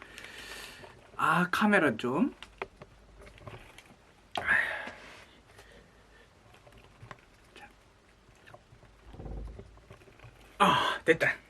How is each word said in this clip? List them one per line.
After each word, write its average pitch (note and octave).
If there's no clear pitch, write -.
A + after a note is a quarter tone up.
아, E3+
카메라 F#3
좀. D3
좀아 -
자. -
아, -
됐다. D#3+